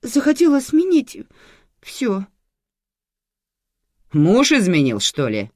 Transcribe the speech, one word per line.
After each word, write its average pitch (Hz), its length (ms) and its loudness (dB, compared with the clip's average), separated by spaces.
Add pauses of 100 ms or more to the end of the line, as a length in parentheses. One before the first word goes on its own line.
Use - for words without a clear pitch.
Захотела 285 580 0
сменить 320 580 0 (640)
всё. 196 460 -6 (1900)
Муж 190 400 4
изменил, 160 480 2
что 135 280 -4
ли? 107 280 -4